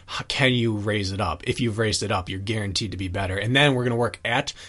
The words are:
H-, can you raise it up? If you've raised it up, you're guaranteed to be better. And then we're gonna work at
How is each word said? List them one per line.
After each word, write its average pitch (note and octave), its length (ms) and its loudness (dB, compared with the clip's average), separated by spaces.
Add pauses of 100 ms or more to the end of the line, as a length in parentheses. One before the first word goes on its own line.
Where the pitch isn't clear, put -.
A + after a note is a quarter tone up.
(200)
H-, - 80 -8
can C3 260 2
you A#2 240 2
raise G#2 340 0
it G2 80 -4
up? E2+ 280 -2
If B2 120 -2
you've A2+ 200 0
raised A2 240 0
it G2 80 -2
up, F#2 180 -2
you're F#2+ 100 -6
guaranteed G2+ 520 -2
to G2+ 60 -8
be F#2+ 120 -4
better. F#2+ 260 -2
And G#2+ 200 0
then C#3+ 180 6
we're B2 100 2
gonna B2 120 2
work A#2 280 0
at A#2+ 300 0 (160)